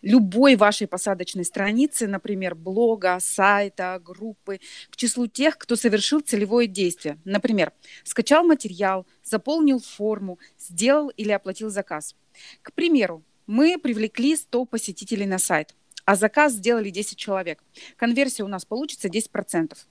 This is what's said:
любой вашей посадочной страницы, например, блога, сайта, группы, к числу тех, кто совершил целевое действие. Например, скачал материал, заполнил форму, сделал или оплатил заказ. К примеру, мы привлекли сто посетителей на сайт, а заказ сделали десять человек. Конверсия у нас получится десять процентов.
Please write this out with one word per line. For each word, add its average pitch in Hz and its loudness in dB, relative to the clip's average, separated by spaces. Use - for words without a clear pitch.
любой 226 6
вашей 208 4
посадочной 185 -6
страницы, 214 -2
например, 196 -6
блога, 190 0
сайта, 196 0
группы, 196 -12
к - -20
числу 240 -4
тех, 294 0
кто - -4
совершил 220 0
целевое 220 0
действие. 180 -4
Например, 196 0
скачал 302 2
материал, 190 0
заполнил 277 0
форму, 208 -6
сделал 254 0
или 208 -4
оплатил 196 -4
заказ. 185 -8
К - -20
примеру, 220 0
мы 302 4
привлекли 240 -2
сто 254 -4
посетителей 202 -6
на - -2
сайт, - -2
а 202 4
заказ 247 2
сделали 214 -2
десять 202 -8
человек. 185 -6
Конверсия 240 0
у 196 -6
нас 190 -8
получится 247 -6
десять 214 -4
процентов. 170 -4